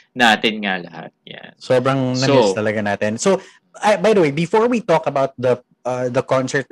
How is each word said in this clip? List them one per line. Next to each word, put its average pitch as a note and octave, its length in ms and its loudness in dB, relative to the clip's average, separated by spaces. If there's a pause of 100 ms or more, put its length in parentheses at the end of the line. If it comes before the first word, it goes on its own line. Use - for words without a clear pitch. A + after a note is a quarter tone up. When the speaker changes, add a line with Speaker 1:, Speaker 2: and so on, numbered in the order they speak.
(160)
Speaker 1:
natin A2+ 380 2 (100)
nga G2 160 -2
lahat. E2 300 -16 (180)
Yan. - 320 -20
Speaker 2:
Sobrang B2+ 560 0
Speaker 1:
So B2+ 80 -2
Speaker 2:
na-miss B2 320 4
talaga G#2+ 240 -2
natin. G#2 400 -4
So, F#3+ 240 0 (320)
I, G3+ 240 0
by G#3 160 2
the F#3 80 4
way, C#3+ 80 0
before E3+ 340 0
we B3 140 0
talk D#3+ 240 0
about C#3 320 -2
the, B2 240 0 (240)
uh, B2+ 240 -4
the B2 160 -2
concert C3 480 -2